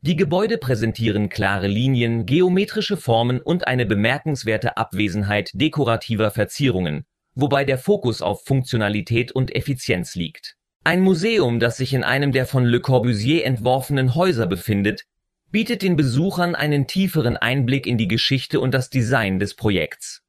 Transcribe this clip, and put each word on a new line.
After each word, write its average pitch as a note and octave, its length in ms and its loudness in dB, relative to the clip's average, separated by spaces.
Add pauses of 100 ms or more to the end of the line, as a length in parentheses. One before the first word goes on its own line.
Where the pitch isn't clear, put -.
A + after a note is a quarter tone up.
Die D#3 160 0
Gebäude G3 400 0
präsentieren A2+ 720 0
klare G2 380 -2
Linien, A#2 600 0
geometrische F#3 720 2
Formen A#2+ 440 0
und F3+ 260 -2
eine B2 180 0
bemerkenswerte A2+ 920 -2
Abwesenheit G#2 760 -2
dekorativer A2+ 800 0
Verzierungen, F#2 720 0 (300)
wobei C#3 300 2
der C3+ 140 0
Fokus G3 440 0
auf G2 220 -4
Funktionalität A#2 880 0
und B2+ 220 -2
Effizienz - 600 -4
liegt. - 400 -8 (300)
Ein F3 160 4
Museum, F#3 580 2
das A#2 200 0
sich C3 140 -4
in B2+ 120 0
einem C#3 260 0
der B2+ 160 0
von B2+ 180 2
Le A#2+ 160 4
Corbusier B2 640 2
entworfenen B2+ 680 0
Häuser D#3+ 320 2
befindet, G2+ 560 -2 (480)
bietet A3+ 320 -2
den F3+ 140 2
Besuchern E3+ 580 0
einen D3 320 0
tieferen D#3+ 500 0
Einblick C3 500 0
in A#2 120 0
die A2 100 2
Geschichte C3 520 0
und B2 120 0
das C3 160 -2
Design A2+ 520 0
des G2+ 160 -4
Projekts. - 720 -4